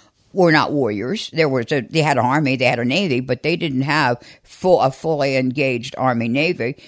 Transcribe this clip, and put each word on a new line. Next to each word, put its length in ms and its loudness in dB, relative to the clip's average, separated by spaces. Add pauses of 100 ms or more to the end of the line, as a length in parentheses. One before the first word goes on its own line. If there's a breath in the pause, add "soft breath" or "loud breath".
(320 soft breath)
were 220 4
not 180 2
warriors. 600 -2
There 160 2
was 240 -2
a, 80 0
they 200 -2
had 160 2
an 80 2
army, 300 0
they 100 0
had 140 2
a 60 -2
navy, 340 0
but 240 -6
they 140 -2
didn't 240 -4
have 400 0 (220 loud breath)
full, 360 2
a 120 2
fully 440 -2
engaged 600 -2
army 320 0
navy. 480 -2 (100)